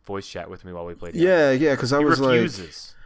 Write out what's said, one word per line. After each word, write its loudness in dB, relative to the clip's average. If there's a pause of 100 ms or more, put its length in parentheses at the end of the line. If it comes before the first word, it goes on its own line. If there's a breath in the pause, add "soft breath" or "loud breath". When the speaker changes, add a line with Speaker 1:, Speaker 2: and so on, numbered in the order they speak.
Speaker 1:
voice -8
chat -12
with -16
me -14
while -10
we -12
play -12
Diablo. 2
Speaker 2:
Yeah, 4
yeah, 2
'cause -2
I 2
Speaker 1:
He 4
Speaker 2:
was 4
like, 4
Speaker 1:
refuses. -8 (120 soft breath)